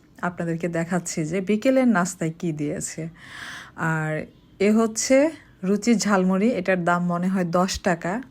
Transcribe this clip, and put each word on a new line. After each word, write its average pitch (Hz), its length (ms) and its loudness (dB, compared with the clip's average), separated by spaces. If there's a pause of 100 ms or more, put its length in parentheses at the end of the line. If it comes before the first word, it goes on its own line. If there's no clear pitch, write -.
(220)
আপনাদেরকে 175 460 -4
দেখাচ্ছি 170 580 -4
যে 170 160 -4
বিকেলের 254 460 2
নাস্তায় 185 520 0
কি 170 120 -2
দিয়েছে। 156 580 -6 (640)
আর 156 500 -2 (340)
এ 202 120 4
হচ্ছে 226 580 4 (340)
রুচির 208 340 2
ঝালমুড়ি, 190 520 2
এটার 185 340 0
দাম 175 220 2
মনে 175 220 0
হয় 190 180 0
দশ 180 340 0
টাকা। 180 520 -2